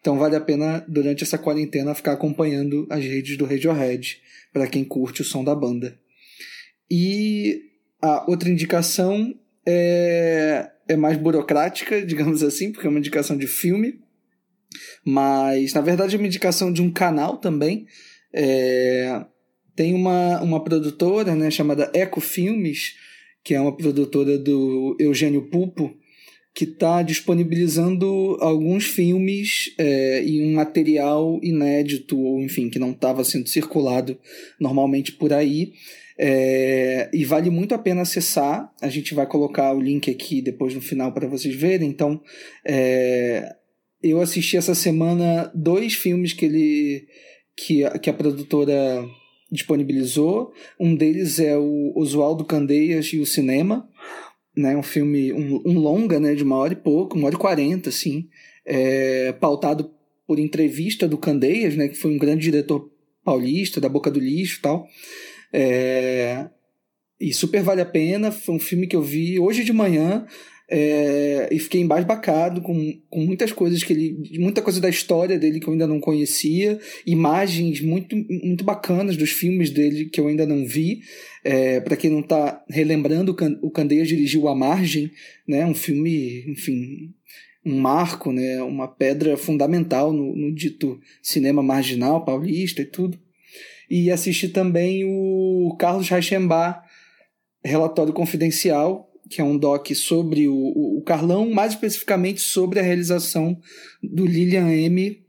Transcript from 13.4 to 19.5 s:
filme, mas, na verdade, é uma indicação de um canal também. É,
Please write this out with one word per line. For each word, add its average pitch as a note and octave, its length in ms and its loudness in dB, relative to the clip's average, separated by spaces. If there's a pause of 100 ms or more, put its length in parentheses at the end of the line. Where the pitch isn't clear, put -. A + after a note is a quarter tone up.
filme, G3+ 540 -2 (1040)
mas, C3+ 680 0
na D3+ 60 2
verdade, F3+ 340 0
é G#3+ 40 0
uma G#3 80 0
indicação F#3 460 0
de E3+ 100 0
um F3 80 2
canal E3 480 0
também. E3 480 -2 (460)
É, B2+ 920 0 (500)